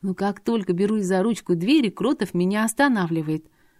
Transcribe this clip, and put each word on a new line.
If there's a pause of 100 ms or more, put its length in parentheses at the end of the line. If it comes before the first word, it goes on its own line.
Но
как
только
берусь
за
ручку
двери,
Кротов
меня
останавливает. (340)